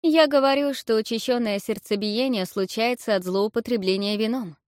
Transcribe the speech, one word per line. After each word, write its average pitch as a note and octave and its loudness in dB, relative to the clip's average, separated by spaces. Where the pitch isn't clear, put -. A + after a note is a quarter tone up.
Я D#4+ 6
говорю, C#4 2
что A#3 -2
учащенное A3 -2
сердцебиение G#3+ -2
случается A3 -2
от F#3 0
злоупотребления G3+ 0
вином. A3 -4